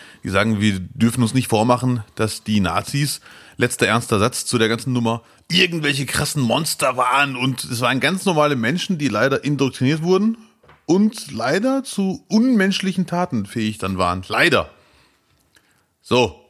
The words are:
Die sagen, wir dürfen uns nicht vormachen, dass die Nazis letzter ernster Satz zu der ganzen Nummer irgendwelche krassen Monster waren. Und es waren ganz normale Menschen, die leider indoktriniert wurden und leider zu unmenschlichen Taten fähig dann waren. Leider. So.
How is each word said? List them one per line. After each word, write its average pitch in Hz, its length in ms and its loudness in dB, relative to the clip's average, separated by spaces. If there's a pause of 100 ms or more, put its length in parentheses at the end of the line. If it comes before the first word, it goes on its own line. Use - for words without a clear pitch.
(220)
Die - 60 -8
sagen, 101 320 2
wir 104 180 2
dürfen 113 440 -2
uns 110 120 0
nicht 131 140 0
vormachen, 120 560 2 (100)
dass - 300 -6
die 107 160 0
Nazis 104 600 -2 (360)
letzter - 300 0
ernster 110 320 2
Satz 113 260 0
zu - 140 0
der 110 100 4
ganzen 117 240 -4
Nummer 117 300 -2 (260)
irgendwelche 165 580 -2
krassen 143 360 -4
Monster 127 560 0
waren. 131 380 0
Und 127 280 -2
es 120 160 -6
waren 127 200 0
ganz 180 260 -2
normale 151 300 2
Menschen, 151 420 -2
die 143 100 -2
leider 123 360 2
indoktriniert 139 580 0
wurden 196 340 2 (500)
und 202 460 2
leider 196 500 0
zu 190 460 -4
unmenschlichen 196 800 2
Taten 175 400 -2
fähig 107 320 -4
dann 95 200 -4
waren. 92 300 0
Leider. 123 400 2 (1300)
So. 120 480 0